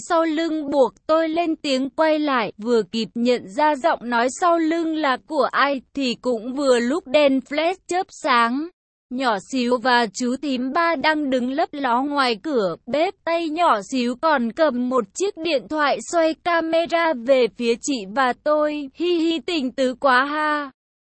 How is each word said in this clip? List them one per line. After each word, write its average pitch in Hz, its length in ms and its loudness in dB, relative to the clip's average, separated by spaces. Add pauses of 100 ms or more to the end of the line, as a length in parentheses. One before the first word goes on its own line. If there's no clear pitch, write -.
sau 330 140 2
lưng 311 480 -2
buộc 277 220 2 (140)
tôi 320 220 2
lên 320 260 0
tiếng 269 340 -2
quay 311 300 2
lại, 254 380 0
vừa 226 240 2 (100)
kịp 226 240 -4
nhận 240 320 0
ra 294 280 2
giọng 285 280 0
nói 233 240 0 (140)
sau 339 160 4
lưng 320 380 0
là 277 220 0 (100)
của 277 240 2
ai, 269 300 0 (120)
thì 254 280 -2
cũng 247 320 -4
vừa 262 260 2
lúc 262 280 -2
đèn 269 320 4
flash 311 360 -2 (120)
chớp 359 200 -2 (160)
sáng. 254 440 2 (420)
Nhỏ 247 280 -2 (140)
xíu 247 260 0
và 240 360 2
chú 247 280 -2
thím 262 320 -4
ba 339 220 0
đang 302 340 0
đứng 254 220 0
lấp 311 200 -2
ló 262 300 -2
ngoài 277 420 0
cửa 214 320 -2 (100)
bếp, 311 280 -2 (120)
tay 339 240 -2
nhỏ 330 300 2 (120)
xíu 247 300 -2
còn 269 300 2
cầm 247 380 0
một 254 140 0 (100)
chiếc 392 240 -4
điện 320 320 -2
thoại 285 280 0 (140)
xoay 320 220 2
camera 330 800 0 (120)
về 254 220 4 (100)
phía 233 240 0
chị 285 140 -2 (200)
và 254 180 2 (100)
tôi, 302 520 0
hi 349 220 0
hi 330 220 0
tình 285 320 -4
tứ 262 280 0
quá 262 260 4
ha. 294 460 -2 (340)